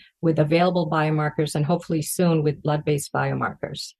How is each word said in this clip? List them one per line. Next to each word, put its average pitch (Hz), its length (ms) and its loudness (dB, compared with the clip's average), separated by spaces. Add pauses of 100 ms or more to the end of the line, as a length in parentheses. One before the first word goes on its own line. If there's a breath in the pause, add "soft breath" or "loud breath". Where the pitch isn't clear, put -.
(220 soft breath)
with 165 160 2
available 170 500 2
biomarkers 156 680 0
and 147 80 2
hopefully 170 380 0
soon 165 420 2
with 147 180 -2
blood-based 151 500 -2
biomarkers. 135 880 -4